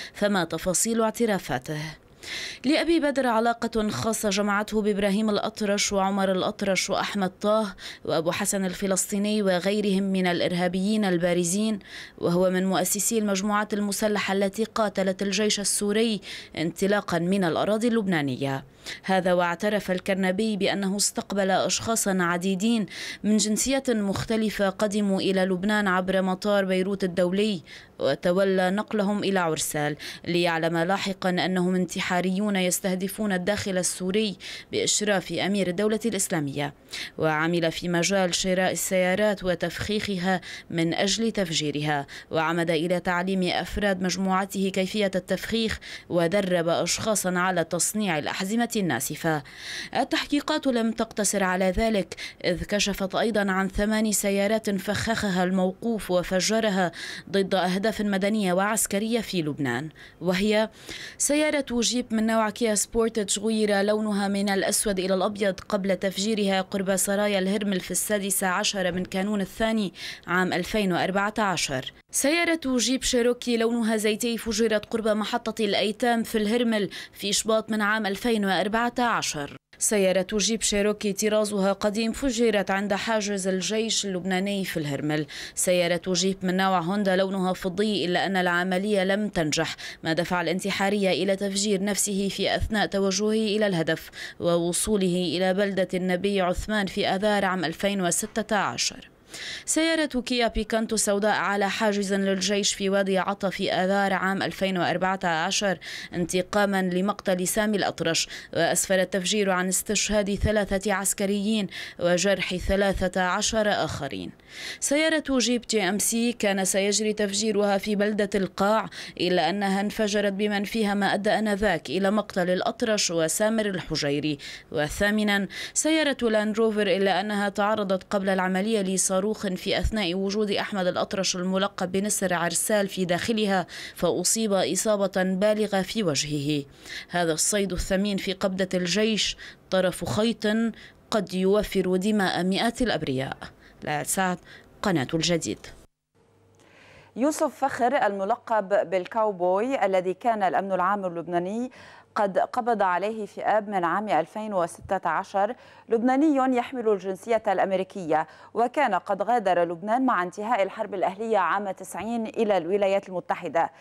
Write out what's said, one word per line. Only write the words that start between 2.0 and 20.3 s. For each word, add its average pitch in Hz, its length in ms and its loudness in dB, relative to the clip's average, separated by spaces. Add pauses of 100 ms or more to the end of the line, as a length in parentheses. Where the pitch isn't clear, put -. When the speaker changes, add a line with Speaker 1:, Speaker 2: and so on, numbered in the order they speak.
Speaker 1:
لأبي 320 340 4
بدر 269 280 2
علاقة 226 600 0
خاصة 214 400 -2
جمعته 208 520 0
بإبراهيم 202 480 2
الأطرش 202 640 -2
وعمر 196 380 2
الأطرش 190 580 0
وأحمد 196 400 -2
طه 208 460 0 (300)
وأبو 160 260 0
حسن 196 340 -2
الفلسطيني 196 760 -2
وغيرهم 196 600 2
من 190 240 2
الإرهابيين 180 800 0
البارزين، 180 760 0 (380)
وهو 175 320 2
من 185 160 2
مؤسسي 185 520 0
المجموعات 208 560 0
المسلحة 208 600 0
التي 196 300 0
قاتلت 196 580 -2
الجيش 208 380 0
السوري 208 600 0 (360)
انطلاقاً 180 640 0
من 185 240 2
الأراضي 175 440 2
اللبنانية. 143 800 0 (380)
هذا 185 300 2
واعترف 180 580 0
الكرنبي 190 640 0